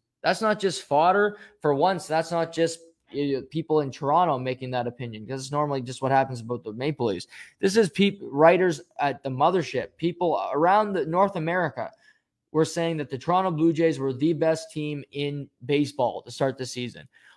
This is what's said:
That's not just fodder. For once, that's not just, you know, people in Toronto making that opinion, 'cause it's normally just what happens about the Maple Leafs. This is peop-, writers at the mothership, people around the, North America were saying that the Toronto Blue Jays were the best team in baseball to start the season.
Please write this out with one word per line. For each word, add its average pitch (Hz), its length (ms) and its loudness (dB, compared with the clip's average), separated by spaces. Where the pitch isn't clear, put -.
That's 185 200 0
not 214 180 2
just 196 240 -2
fodder. 190 540 4
For 147 120 2
once, 170 320 0
that's 160 240 -2
not 165 220 -2
just, 165 280 0
you 139 280 -2
know, 120 60 -4
people 156 360 0
in 139 100 -2
Toronto 151 480 2
making 127 340 -6
that 123 140 -2
opinion, 117 400 -10
'cause 131 180 -8
it's 135 80 -10
normally 143 300 -2
just 123 200 -10
what 131 100 0
happens 131 300 2
about 113 240 -8
the 107 80 -10
Maple 131 320 -4
Leafs. 92 220 -2
This 196 180 2
is 208 120 4
peop-, 196 320 0
writers 165 600 4
at 139 240 -2
the 135 60 -4
mothership, 139 680 0
people 165 560 -2
around 190 400 2
the, 170 140 -2
North 190 320 0
America 160 520 -2
were 156 140 2
saying 165 320 -2
that 147 120 -6
the 131 80 -6
Toronto 185 320 0
Blue 165 220 2
Jays 156 260 2
were 135 140 -2
the 147 220 0
best 156 400 0
team 151 400 -6
in 143 360 -6
baseball 123 580 0
to 123 80 -18
start 135 260 -2
the 127 80 -6
season. 120 420 -10